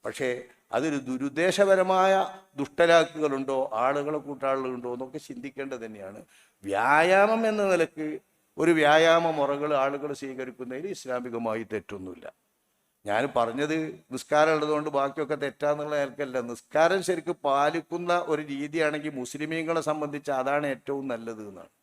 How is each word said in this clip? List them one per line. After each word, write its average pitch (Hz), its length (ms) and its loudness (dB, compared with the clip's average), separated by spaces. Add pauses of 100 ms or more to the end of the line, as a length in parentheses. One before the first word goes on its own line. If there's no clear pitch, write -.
പക്ഷേ 127 240 -4 (460)
അതൊരു 143 240 0 (100)
ദുരുദ്ദേശപരമായ 185 1040 2 (460)
ദുഷ്ടലാക്കുകളുണ്ടോ, 151 960 2 (280)
ആളുകളെ 143 420 0
കൂട്ടാളുകളുണ്ടോ 131 680 -4
എന്നൊക്കെ 131 320 -10
ചിന്തിക്കേണ്ടത് 131 580 -10
തന്നെയാണ്. 104 360 -12 (440)
വ്യായാമം 165 880 4
എന്ന 208 220 0
നിലക്ക് 156 360 0 (480)
ഒരു 160 240 4
വ്യായാമ 165 600 6
മുറകൾ 143 300 0 (120)
ആളുകൾ 143 280 -4 (120)
സ്വീകരിക്കുന്നതിൽ 131 760 -10
ഇസ്ലാമികമായി 117 680 -4 (120)
തെറ്റൊന്നുമില്ല. 95 520 -10 (760)
ഞാൻ 104 180 0 (140)
പറഞ്ഞത് 135 420 0 (360)
നിസ്കാരം 151 420 4
ഉള്ളതുകൊണ്ട് 151 420 0
ബാക്കിയൊക്കെ 139 460 -2
തെറ്റാന്നുള്ള 147 580 -2
നിലക്കല്ല. 131 340 -6 (140)
നിസ്കാരം 165 580 2
ശരിക്ക് 170 260 -2 (140)
പാലിക്കുന്ന 160 640 0 (200)
ഒരു 151 100 -2 (120)
രീതിയാണെങ്കിൽ 151 580 -2 (100)
മുസ്ലിമീങ്ങളെ 160 680 -4
സംബന്ധിച്ച് 147 500 -4
അതാണ് 143 340 0
ഏറ്റവും 139 300 -6 (100)
നല്ലത് 113 340 -10
എന്നാണ്. 90 240 -20 (100)